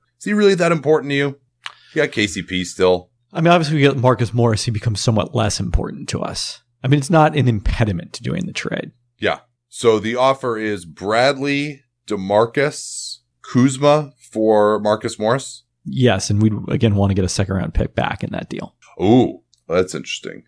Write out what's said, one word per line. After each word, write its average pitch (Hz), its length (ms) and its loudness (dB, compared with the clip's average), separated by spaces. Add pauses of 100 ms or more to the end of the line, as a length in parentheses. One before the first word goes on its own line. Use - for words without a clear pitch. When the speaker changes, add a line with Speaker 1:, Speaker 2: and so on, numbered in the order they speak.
(180)
Speaker 1:
Is - 60 -14
he 202 80 -4
really 208 220 4
that 170 180 0
important 143 380 0
to 139 60 -2
you? 139 220 -2 (540)
You - 100 -10
got 143 100 -4
K 107 140 0
C 95 140 -6
P 92 240 -4
still. 90 460 0 (200)
Speaker 2:
I 165 120 -4
mean, 170 100 6
obviously, 160 240 2
we 143 60 2
get 139 160 4
Marcus 120 340 2
Morris, 117 320 2
he 123 60 -4
becomes 104 300 -4
somewhat 110 340 0
less 110 260 -2
important - 480 -4
to - 140 -6
us. - 400 -10 (200)
I 127 60 -2
mean, 143 100 4
it's 139 120 -4
not 156 260 4
an 127 100 2
impediment 104 680 -2
to - 80 -16
doing - 240 -6
the - 80 -12
trade. - 380 -8 (260)
Speaker 1:
Yeah. 92 220 -2 (280)
So 113 300 2
the 110 180 -6
offer 131 400 0
is 104 300 -4
Bradley, 135 960 -2 (260)
DeMarcus, 107 1120 -2 (240)
Kuzma 139 680 2 (200)
for 107 480 4
Marcus 107 380 -2
Morris? 113 460 -2 (200)
Speaker 2:
Yes, 123 460 2
and 104 120 2
we'd, 110 100 4 (160)
again, 110 260 0
wanna 98 200 2
get 92 100 0
a 87 40 0
second-round 95 460 -2
pick - 200 -2
back - 280 -4
in - 80 -6
that - 180 -8
deal. - 260 -12 (280)
Speaker 1:
Ooh, 110 400 4 (260)
that's 90 260 0
interesting. - 540 -12